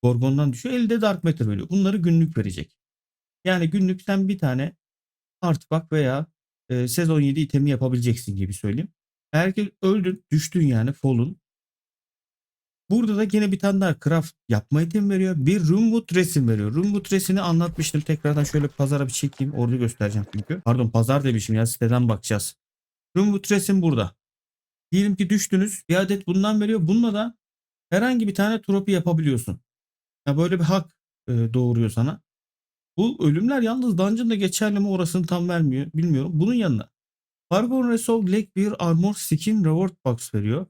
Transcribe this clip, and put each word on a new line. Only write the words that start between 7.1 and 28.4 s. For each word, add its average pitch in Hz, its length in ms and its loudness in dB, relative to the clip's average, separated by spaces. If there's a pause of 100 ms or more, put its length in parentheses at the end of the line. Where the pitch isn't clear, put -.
yedi 139 180 0
itemi 147 300 2
yapabileceksin 120 640 -2
gibi 95 180 -4
söyleyeyim. 113 360 -4 (440)
Eğer 180 200 0
ki 208 180 -4 (100)
öldün, 190 500 0
düştün 151 360 0
yani, 120 240 0
fall'un. 135 500 -2 (1500)
Burada 214 280 2
da 214 60 0
yine 208 280 0
bir 190 80 -2
tane 196 220 2
daha 180 220 2
craft 160 320 0 (140)
yapma 120 320 0
item 202 280 0
veriyor. 185 280 0
Bir 160 300 2
Runwood 220 480 2
resim 175 320 2
veriyor. 107 260 0
Runwood 202 380 -2
resini 190 300 0
anlatmıştım. 165 600 0
Tekrardan 147 420 0
şöyle 143 240 0
pazara 139 400 0
bir 120 60 -8
çekeyim. 143 400 -4
Orada 120 220 0
göstereceğim 107 580 -2
çünkü. 151 280 -6
Pardon, 120 280 0
pazar 120 340 2
demişim 113 320 0
ya. 113 100 2
Siteden 120 440 0
bakacağız. 104 460 -4 (640)
Runwood 202 340 0
resim 196 300 2
burada. 127 340 0 (760)
Diyelim 196 240 2
ki 185 140 -2
düştünüz. 202 600 0
Bir 165 60 2
adet 196 320 -2
bundan 202 340 0
veriyor. 214 260 0
Bununla 226 260 2
da 226 240 -6 (520)
herhangi 226 380 0
bir 196 80 -4
tane 214 260 0